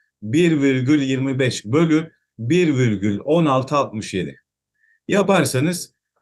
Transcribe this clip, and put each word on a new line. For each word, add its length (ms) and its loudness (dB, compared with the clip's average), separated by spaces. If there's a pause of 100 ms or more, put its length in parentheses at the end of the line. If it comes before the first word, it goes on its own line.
(220)
Bir 400 2
virgül 400 2
yirmi 380 -2
beş 260 -2
bölü 460 0 (280)
bir 380 0
virgül 480 0
on 200 2
altı 300 0
altmış 380 -4
yedi 220 -6 (720)
yaparsanız, 840 0 (280)